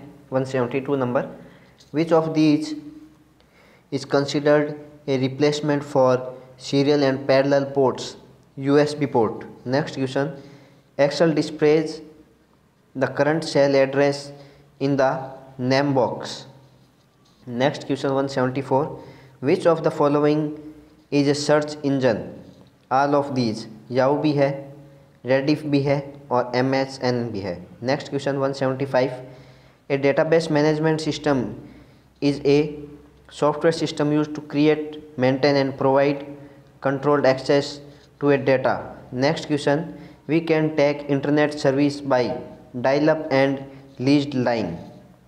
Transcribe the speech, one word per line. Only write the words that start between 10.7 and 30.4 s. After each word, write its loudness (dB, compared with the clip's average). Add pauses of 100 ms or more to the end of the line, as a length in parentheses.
Excel 2
displays 0 (920)
the 0 (120)
current 0
cell 2
address 2 (600)
in 0
the 2 (640)
name 2
box। 0 (1300)
Next 0
question -2
one 0
सेवेंटी -2
फ़ोर, 0 (540)
which 0
of 0
the 0
following 2 (680)
is 2
a 4
search 0
engine? 0 (680)
All 2
of -4
these, -2 (220)
Yahoo 2
भी 2
है, 2 (720)
Rediff 0
भी 4
है 0 (320)
और 0
एमएसएन 0
भी -8
है। -6 (260)
नेक्स्ट -4
क्वेश्चन -4
वन -2
सेवेंटी -2
फ़ाइव, 0 (800)
a 0
database 2